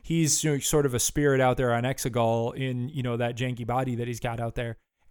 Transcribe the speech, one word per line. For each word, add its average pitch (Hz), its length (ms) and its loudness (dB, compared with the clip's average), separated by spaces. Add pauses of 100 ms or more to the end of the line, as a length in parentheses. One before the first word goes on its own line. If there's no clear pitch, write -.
he's, 160 420 2
you 143 100 2
know, 143 40 0
sort 143 300 2
of 123 80 0
a 117 40 0
spirit 143 400 2
out 127 160 4
there 123 160 2
on 117 120 2
Exegol 117 720 0
in, 127 340 -4
you 127 140 -4
know, 120 140 -2
that 120 200 -2
janky 123 300 -4
body 127 260 0
that 120 140 -4
he's 117 120 -6
got 117 200 -4
out 117 160 -4
there. 117 220 -6 (340)